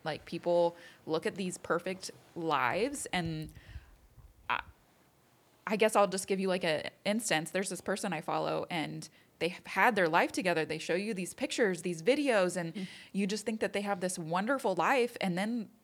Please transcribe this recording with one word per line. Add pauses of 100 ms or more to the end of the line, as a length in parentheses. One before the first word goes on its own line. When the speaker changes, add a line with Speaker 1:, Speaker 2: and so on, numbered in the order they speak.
Speaker 1:
Like,
people (280)
look
at
these
perfect (260)
lives,
and (1000)
I, (1080)
I
guess
I'll
just
give
you,
like,
a (140)
instance.
There's
this
person
I
follow,
and (320)
they
have
had
their
life
together.
They
show
you
these
pictures,
these
videos,
and
Speaker 2:
Mm. (240)
Speaker 1:
you
just
think
that
they
have
this
wonderful
life,
and
then (160)